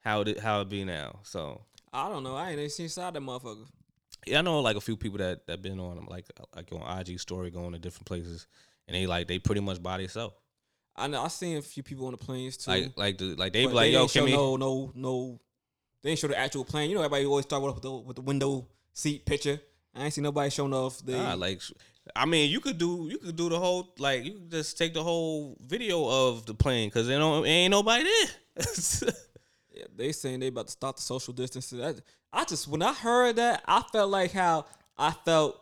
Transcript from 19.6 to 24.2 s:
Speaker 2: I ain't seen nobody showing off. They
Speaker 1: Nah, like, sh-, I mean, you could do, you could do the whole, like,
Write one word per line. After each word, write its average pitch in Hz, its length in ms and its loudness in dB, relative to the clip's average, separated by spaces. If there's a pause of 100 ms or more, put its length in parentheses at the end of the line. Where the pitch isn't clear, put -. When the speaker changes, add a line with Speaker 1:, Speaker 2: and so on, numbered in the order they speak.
Speaker 2:
I 135 120 -6
ain't 151 80 -2
seen 143 100 -2
nobody 143 260 2
showing 139 240 -2
off. 131 260 -2
They 127 140 -6
Speaker 1:
Nah, 123 200 0
like, 90 280 -2
sh-, - 120 -12 (420)
I 127 100 2
mean, 156 240 4
you 196 120 0
could 262 160 -4
do, 170 340 -2
you 277 60 -6
could 175 180 -8
do 170 140 0
the 165 100 0
whole, 180 380 0
like, 135 260 0